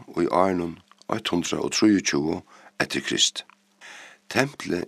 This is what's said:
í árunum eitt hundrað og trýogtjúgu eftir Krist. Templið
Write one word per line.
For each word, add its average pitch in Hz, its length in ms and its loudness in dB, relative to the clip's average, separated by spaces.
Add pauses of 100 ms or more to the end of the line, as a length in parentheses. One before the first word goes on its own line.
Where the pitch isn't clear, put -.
(140)
í 85 160 0
árunum 87 480 0 (320)
eitt - 240 -2
hundrað 82 320 -2
og - 80 -4
trýogtjúgu 90 680 2 (360)
eftir - 240 -2
Krist. - 440 -2 (840)
Templið 98 580 0